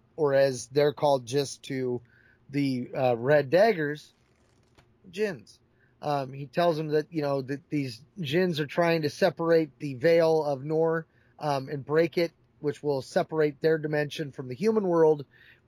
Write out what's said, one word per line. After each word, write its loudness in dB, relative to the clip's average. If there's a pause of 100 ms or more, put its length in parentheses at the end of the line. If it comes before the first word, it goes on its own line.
(180)
or 2
as 2
they're 2
called 0
just -4
to -4 (500)
the, -2
uh, 2
Red 2
Daggers, 0 (1000)
Jinns. -6 (420)
Um, -4
he -12
tells 0
them -6
that, 0
you -4
know, 0
that -10
these -4 (200)
Jinns 0
are -2
trying 0
to -2
separate 0
the -8
Veil 4
of -4
Noor, 0 (340)
um, -2
and -8
break 0
it, 0 (280)
which -4
will -2
separate -2
their 2
dimension -4
from -12
the -8
human 0
world, 4 (440)